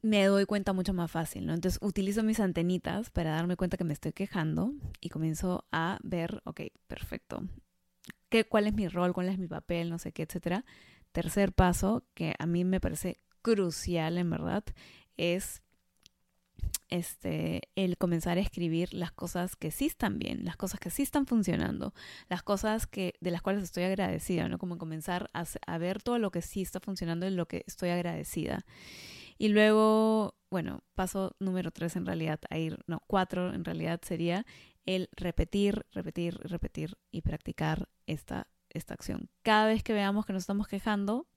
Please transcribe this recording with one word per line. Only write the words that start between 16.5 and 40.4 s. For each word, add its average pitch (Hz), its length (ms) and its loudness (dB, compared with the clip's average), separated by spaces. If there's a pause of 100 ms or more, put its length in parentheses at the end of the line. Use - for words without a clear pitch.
este, 170 840 -2
el 185 220 2
comenzar 170 400 2
a 185 40 2
escribir 170 520 0
las 175 180 -4
cosas 180 440 -4
que 156 160 -6
sí 277 160 0
están - 320 -2
bien, - 260 -4
las 170 120 -6
cosas 190 220 -6
que 170 120 -8
sí - 100 -2
están 277 240 2
funcionando, - 680 0 (360)
las 175 140 -4
cosas 214 420 0
que, 185 340 -4
de 180 120 -2
las 170 100 -2
cuales 196 220 0
estoy 175 200 -4
agradecida, 185 640 0
¿no? 175 120 -4
Como 175 180 -6
comenzar 165 560 -4
a - 80 -4
s-, - 240 -8
a 170 140 -4
ver 185 240 -2
todo 240 160 0
lo 208 100 2
que 175 140 -4
sí - 180 -6
está 185 180 -6
funcionando 175 460 -4
y 196 60 0
lo 175 160 0
que - 180 -6
estoy - 240 -4
agradecida. 175 760 -2 (760)
Y 214 80 4
luego, 214 880 6 (160)
bueno, - 320 -4 (100)
paso 190 460 -2
número 185 320 0
tres 170 240 -4
en 180 100 -2
realidad, 160 340 -2 (120)
a 165 80 -2
ir, 160 260 -4
no, 165 220 -6
cuatro 185 460 0
en 180 120 -6
realidad 165 380 -2
sería 170 420 -2 (400)
el 185 280 -2
repetir, 202 800 0
repetir, 170 500 -4
repetir 170 540 -6 (120)
y 165 120 -8
practicar 156 680 -2 (160)
esta, - 420 -6 (220)
esta - 240 -8
acción. - 360 -8 (120)
Cada 214 240 6
vez 220 160 4
que - 120 -2
veamos 202 340 2
que 196 60 -4
nos 185 100 -2